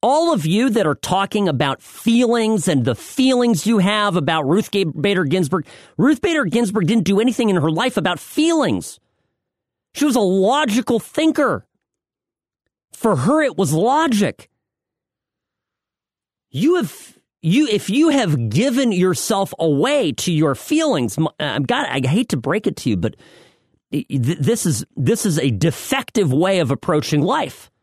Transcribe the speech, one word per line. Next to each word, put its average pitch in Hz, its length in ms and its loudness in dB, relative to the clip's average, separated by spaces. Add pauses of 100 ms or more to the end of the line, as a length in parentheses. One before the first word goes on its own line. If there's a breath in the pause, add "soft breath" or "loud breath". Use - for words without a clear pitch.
All 311 320 2
of 165 120 -2
you 214 240 2
that 214 160 0
are 147 100 0
talking 196 520 -2
about 139 340 -2
feelings 226 840 0
and 139 180 0
the 120 100 0
feelings 247 720 0
you 220 140 2
have 202 360 0
about 160 320 0
Ruth 185 240 0
Ga-, 196 120 0
Bader 160 400 -2
Ginsburg, 160 420 -2 (320 loud breath)
Ruth 254 240 2
Bader 311 240 0
Ginsburg 208 400 0
didn't 202 200 2
do 196 140 2
anything 233 300 0
in 190 60 2
her 160 160 0
life 220 260 -2
about 175 220 -2
feelings. 285 800 -2 (920)
She - 120 -2
was 262 100 2
a 247 60 2
logical 214 760 2
thinker. 294 680 0 (1300)
For 214 240 0
her, 220 260 2
it 240 160 -2
was 156 160 0
logic. 226 760 0 (2000)
You 269 240 2
have, - 420 -6 (240)
you, 233 260 2
if 208 220 -2
you 294 200 4
have 160 400 0
given 240 420 2
yourself 185 680 0
away 165 540 0
to - 180 -4
your 151 240 2
feelings, 247 640 -2
m-, 160 100 0 (120)
uh, 135 200 -4
God, 254 300 -2
I 131 160 -4
hate 196 240 0
to 160 80 -2
break 147 300 -2
it - 100 -4
to - 140 -4
you, 101 60 0
but 95 180 -4 (760 soft breath)
th-, - 180 -4
this 139 560 -2
is, 123 200 -2 (100)
this 139 300 0
is 165 140 0
a 139 100 0
defective 160 840 -2
way 180 280 2
of 143 100 0
approaching 151 520 0
life. - 500 -4 (120)